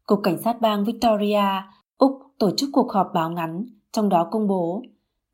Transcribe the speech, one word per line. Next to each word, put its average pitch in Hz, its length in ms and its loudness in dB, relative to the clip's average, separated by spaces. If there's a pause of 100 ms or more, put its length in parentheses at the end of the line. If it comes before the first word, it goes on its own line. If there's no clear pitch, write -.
Cục 202 160 2
Cảnh 165 200 0
sát 233 180 -2
bang 208 240 0
Victoria, 208 600 0 (540)
Úc 269 140 4 (260)
tổ 202 180 2
chức 277 160 -2
cuộc 254 200 0
họp 185 220 2
báo 165 160 0
ngắn, 170 340 -6 (280)
trong 214 160 0
đó 170 220 2
công 220 180 -2
bố, 185 340 -2 (520)